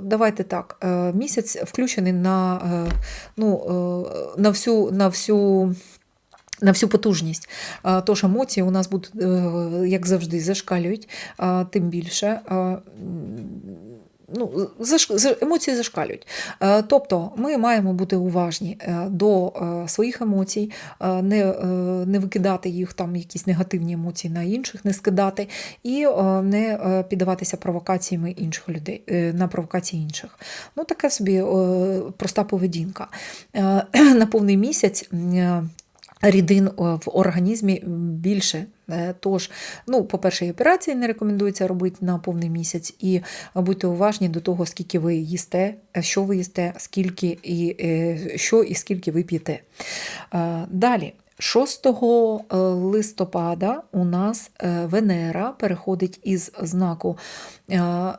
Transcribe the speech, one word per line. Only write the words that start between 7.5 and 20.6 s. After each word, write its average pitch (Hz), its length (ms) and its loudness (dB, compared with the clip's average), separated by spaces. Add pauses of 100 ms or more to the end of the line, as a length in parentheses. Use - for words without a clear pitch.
Е, 185 160 4
тож 196 220 2
емоції 202 400 2
у 185 80 4
нас 185 180 0
будуть, 190 220 -4 (100)
е, 175 680 0
як 180 200 0
завжди, 170 320 0
зашкалюють, 185 680 -2 (300)
е, 180 260 2
тим 180 240 0
більше, 170 380 -4 (240)
е, 190 40 0
м, 185 260 -2 (1500)
ну, 196 340 -4 (100)
заш-, 233 380 2
з-, 247 240 4
емоції 302 360 0
зашкалюють. - 500 -6 (340)
Е, 202 200 6
тобто 214 540 2
ми 277 220 0
маємо 226 360 2
бути 185 220 0
уважні, 175 680 -2
е, 175 280 -4
до, 196 380 4
е, 170 400 -4
своїх 233 340 -2
емоцій, 208 500 0 (300)